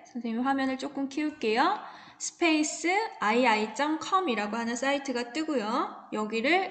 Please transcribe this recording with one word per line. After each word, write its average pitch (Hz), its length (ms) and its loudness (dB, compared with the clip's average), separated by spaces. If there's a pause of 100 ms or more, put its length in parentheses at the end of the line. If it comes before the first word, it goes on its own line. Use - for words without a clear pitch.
(120)
선생님 233 300 -4
화면을 269 380 0
조금 277 280 -4
키울게요. 294 720 0 (380)
스페이스 320 720 0 (300)
아이아이 214 560 2
점 302 240 0
컴이라고 226 580 0
하는 233 180 -2
사이트가 262 560 -2
뜨고요. 302 840 -2
여기를 226 580 2